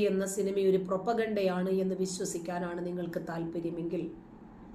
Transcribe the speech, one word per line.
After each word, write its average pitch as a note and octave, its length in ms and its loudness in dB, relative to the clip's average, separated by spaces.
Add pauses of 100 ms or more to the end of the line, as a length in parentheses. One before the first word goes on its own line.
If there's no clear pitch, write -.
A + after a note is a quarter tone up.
എന്ന F#3+ 200 2
സിനിമ F#3+ 440 2
ഒരു F#3+ 80 8
പ്രൊപ്പഗണ്ടയാണ് F#3+ 920 2
എന്ന് F#3+ 260 2
വിശ്വസിക്കാനാണ് F3 880 -2
നിങ്ങൾക്ക് F3 440 -2
താല്പര്യമെങ്കിൽ E3 840 -4 (640)